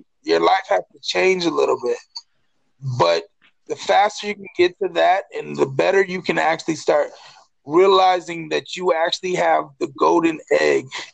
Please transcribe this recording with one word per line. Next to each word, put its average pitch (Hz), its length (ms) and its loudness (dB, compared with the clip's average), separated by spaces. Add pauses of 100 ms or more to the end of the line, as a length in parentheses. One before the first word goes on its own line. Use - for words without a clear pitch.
(240)
Your 165 160 0
life 185 280 2
has 185 140 0 (100)
to 147 80 -20
change 180 460 0
a 165 40 2
little 135 320 0
bit. 120 140 -2 (1040)
But - 260 2 (420)
the 147 100 -8
faster 202 500 0
you 208 80 -6
can 196 120 -16 (120)
get 180 220 0
to 190 100 -2
that 170 340 2 (100)
and 147 220 -10
the 143 80 0
better 170 400 2
you 185 160 -6
can 165 160 -4
actually 160 380 -2
start 151 380 0 (520)
realizing 175 880 2
that 147 260 -6
you 180 160 -2
actually 170 440 -2
have 160 420 0
the 143 100 -6 (100)
golden 165 400 2 (120)
egg 147 360 2 (280)